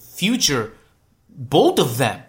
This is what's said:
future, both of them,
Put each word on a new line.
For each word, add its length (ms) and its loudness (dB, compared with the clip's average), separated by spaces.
future, 560 -2
both 500 2
of 200 0
them, 300 -4